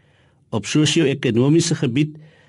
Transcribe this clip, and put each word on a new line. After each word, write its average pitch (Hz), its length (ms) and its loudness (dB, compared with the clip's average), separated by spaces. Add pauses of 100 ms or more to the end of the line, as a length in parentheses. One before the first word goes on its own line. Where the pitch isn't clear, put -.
(560)
Op 104 100 -4
sosio-ekonomiese 151 1160 2
gebied 147 340 -2 (340)